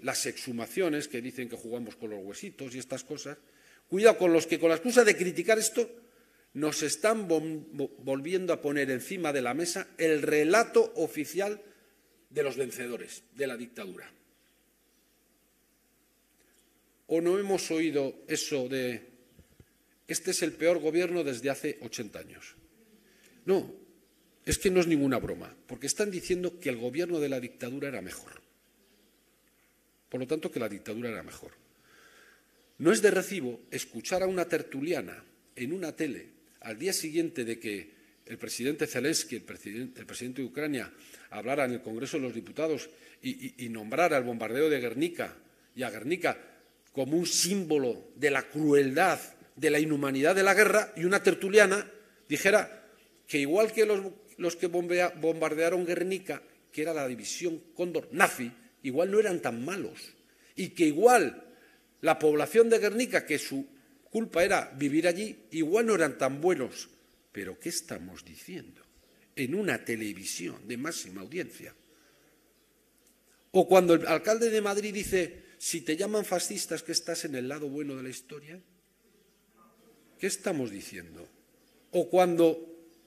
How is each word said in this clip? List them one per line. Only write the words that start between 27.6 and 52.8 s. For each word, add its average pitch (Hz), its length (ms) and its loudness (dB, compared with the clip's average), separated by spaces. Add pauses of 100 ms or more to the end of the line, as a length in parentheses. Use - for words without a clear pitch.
era 123 120 -8
mejor. - 420 -14 (1700)
Por 127 120 -6
lo 131 80 -6
tanto, 156 240 -4
que 139 80 -4
la 113 80 -2
dictadura 110 420 -8
era 92 140 -10
mejor. - 280 -18 (1300)
No 156 140 4
es 214 100 2
de 208 80 8
recibo 175 500 -2 (100)
escuchar 180 520 -4
a 190 60 0
una 180 180 0
tertuliana 143 800 -4 (320)
en 123 160 -6
una 170 240 -8
tele 131 360 -6 (280)
al 110 180 -12
día 180 140 -2
siguiente 156 520 -2
de 113 140 -6
que 101 360 -8 (300)
el 113 140 -16
presidente 135 480 -4
Zelensky, 127 500 -2
el 101 60 -10
presiden-, 110 540 -12
el 110 100 -18
presidente 127 340 -10
de 123 80 -6
Ucrania, 143 440 -6 (380)
hablara 127 360 -2
en 123 60 -2
el 117 100 -6
Congreso 120 340 -6
de 139 60 -2
los 123 120 -6
Diputados 143 540 -4 (320)
y, 131 280 -8
y, 123 180 -12
y - 20 -8
nombrara 131 480 0
el 127 80 2
bombardeo 120 460 0
de 139 100 2
Guernica 120 560 -4 (380)
y 123 80 -6
a 120 80 -4
Guernica 131 480 -2 (540)
como 139 260 0
un 175 80 0
símbolo 156 880 0
de 143 160 2
la 135 180 -2
crueldad, 147 720 4 (360)
de 147 120 2
la 147 120 4
inhumanidad 143 540 2
de 190 100 4
la 196 100 8
guerra, 202 420 6
y 165 80 -4
una 190 180 2
tertuliana 196 680 6 (380)
dijera - 600 2 (380)